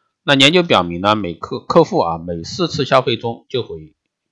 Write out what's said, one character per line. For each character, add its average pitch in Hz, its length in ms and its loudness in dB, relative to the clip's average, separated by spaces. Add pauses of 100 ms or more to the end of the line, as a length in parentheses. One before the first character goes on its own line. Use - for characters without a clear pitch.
(220)
那 143 140 2
研 135 160 6
究 180 120 4
表 104 200 2
明 87 160 -6
呢， 104 160 2
每 90 180 -4
客-， - 320 -12
客 165 200 4
户 175 140 -2
啊， 82 180 -2
每 85 260 -8
四 147 240 -6
次 - 160 -6
消 135 180 2
费 120 140 -2
中 117 320 -8
就 123 160 -6
会， 78 320 -16 (360)